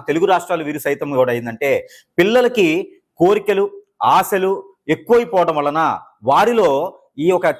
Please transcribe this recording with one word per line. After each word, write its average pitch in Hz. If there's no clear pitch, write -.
తెలుగు 165
రాష్ట్రాలు 175
వీరు 147
సైతం 143
కూడా 123
ఏంటంటే, 120
పిల్లలకి 226
కోరికలు, 202
ఆశలు 190
ఎక్కువైపోవడం 175
వలన, 147
వారిలో 202
ఈ 151
యొక్క 180